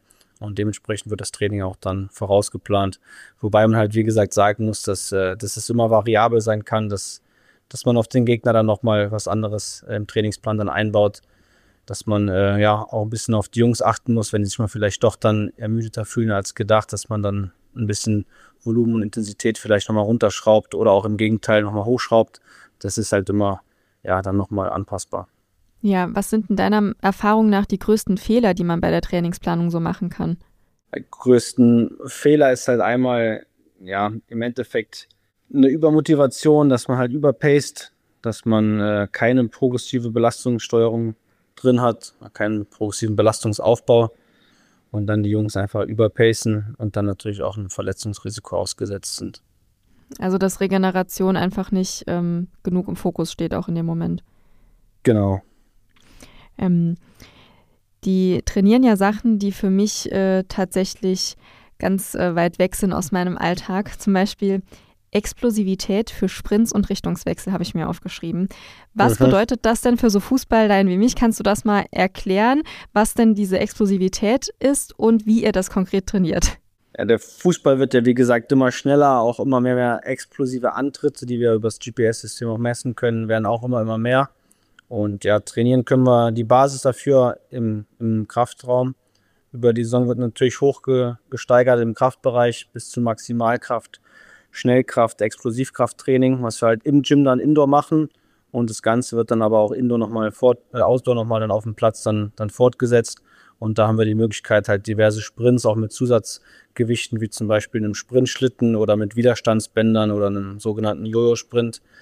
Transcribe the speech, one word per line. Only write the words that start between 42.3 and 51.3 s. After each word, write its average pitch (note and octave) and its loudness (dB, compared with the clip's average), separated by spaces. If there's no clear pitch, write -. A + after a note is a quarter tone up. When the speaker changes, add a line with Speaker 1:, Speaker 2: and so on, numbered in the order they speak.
Speaker 1:
keinen G#2+ -4
progressiven G#2+ -6
Belastungsaufbau A2+ 2
und G#2 -4
dann G#2+ 0
die G#2 -2
Jungs G#2+ -2
einfach G2+ -4
überpacen A2 0
und G#2+ -6
dann G2+ -2
natürlich G2+ -8
auch G2 -6
ein G2 -10
Verletzungsrisiko G#2 -10
ausgesetzt G2 -8
sind. - -12
Speaker 2:
Also, F#3 -2
dass F#3+ -2
Regeneration F#3+ 0